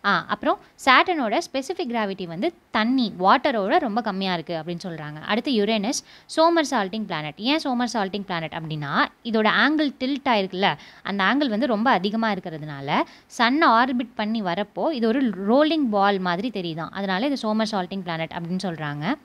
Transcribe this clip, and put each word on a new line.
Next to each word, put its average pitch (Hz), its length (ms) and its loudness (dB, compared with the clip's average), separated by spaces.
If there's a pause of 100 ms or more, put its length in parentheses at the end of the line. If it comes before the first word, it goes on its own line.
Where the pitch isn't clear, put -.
ஆ, 180 240 0
அப்புறம் 302 300 0 (260)
Saturn-ஓட 269 540 4
ஸ்பெசிஃபிக் 339 500 -4
கிராவிட்டி 202 380 -4
வந்து 190 280 -4 (160)
தண்ணி, 233 480 2
வாட்டரோட 233 600 4
ரொம்ப 240 220 0
கம்மியா 190 320 -2
இருக்கு 170 220 -4
அப்படின்னு 165 300 -6
சொல்றாங்க. 156 420 -10
அடுத்து 247 260 0
யுரேனஸ், 214 520 0 (320)
சோமர்சால்டிங் 262 680 2
பிளானட். 151 320 -6
ஏன் 277 280 0
சோமர்சால்டிங் 233 600 -2
பிளானட் 165 280 -4
அப்படின்னா, 156 540 -2 (180)
இதோட 220 260 2
ஆங்கிள் 277 480 2
டில்ட் 262 300 -2
ஆயிருக்குல்ல, 190 480 0 (260)
அந்த 196 220 -2
ஆங்கிள் 262 240 2
வந்து 220 180 0
ரொம்ப 233 240 2
அதிகமா 214 420 0
இருக்கிறதுனால, 156 720 -4 (240)
சன்னை 277 420 2
ஆர்பிட் 247 460 2
பண்ணி 220 280 -2
வரப்போ 196 500 -2
இது 233 140 0
ஒரு 240 240 2
ரோலிங் 269 580 2
பால் 202 300 2
மாதிரி 185 320 -2 (100)
தெரியுதாம். 165 300 -6
அதனால 196 360 -2
இது 277 160 0
சோமர்சால்டிங் 214 600 -2
பிளானட் 165 320 -4
அப்படின்னு 175 280 -4
சொல்றாங்க. 156 520 -4 (100)